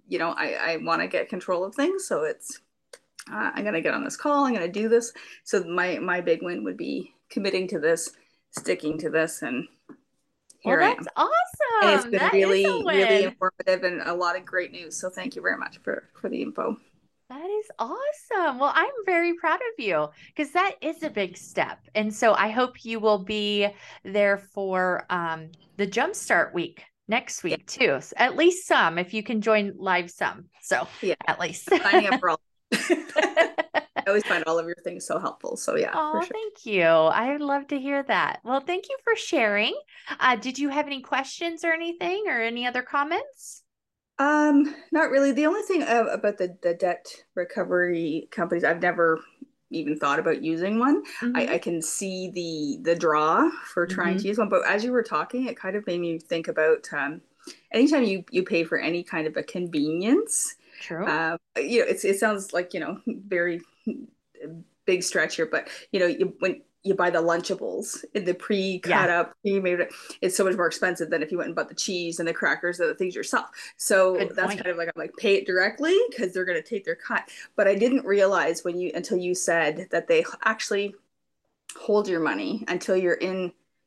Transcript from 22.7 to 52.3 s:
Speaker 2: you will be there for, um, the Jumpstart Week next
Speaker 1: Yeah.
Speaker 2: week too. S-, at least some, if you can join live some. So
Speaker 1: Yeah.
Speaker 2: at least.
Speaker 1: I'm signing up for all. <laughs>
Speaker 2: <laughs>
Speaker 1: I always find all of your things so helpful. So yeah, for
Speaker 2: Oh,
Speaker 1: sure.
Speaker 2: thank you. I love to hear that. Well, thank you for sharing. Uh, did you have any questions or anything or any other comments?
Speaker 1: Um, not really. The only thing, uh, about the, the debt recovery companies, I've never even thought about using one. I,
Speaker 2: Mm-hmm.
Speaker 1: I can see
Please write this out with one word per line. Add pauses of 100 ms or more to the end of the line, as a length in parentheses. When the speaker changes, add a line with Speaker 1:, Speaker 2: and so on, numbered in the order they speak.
Speaker 2:
you
will
be (360)
there
for,
um, (260)
the
Jumpstart
Week (240)
next
Speaker 1:
Yeah.
Speaker 2:
week
too.
S-,
at
least
some,
if
you
can
join
live
some. (100)
So (140)
Speaker 1:
Yeah. (120)
Speaker 2:
at
least.
Speaker 1:
I'm
signing
up
for
all. (300)
<laughs>
Speaker 2:
<laughs> (1300)
Speaker 1:
I
always
find
all
of
your
things
so
helpful.
So
yeah,
for
Speaker 2:
Oh,
Speaker 1:
sure.
Speaker 2:
thank
you.
I
love
to
hear
that.
Well,
thank
you
for
sharing. (460)
Uh,
did
you
have
any
questions
or
anything
or
any
other
comments? (560)
Speaker 1:
Um, (180)
not
really.
The
only
thing,
uh,
about
the,
the
debt (280)
recovery
companies,
I've
never (500)
even
thought
about
using
one. (200)
I, (200)
Speaker 2:
Mm-hmm.
Speaker 1:
I
can
see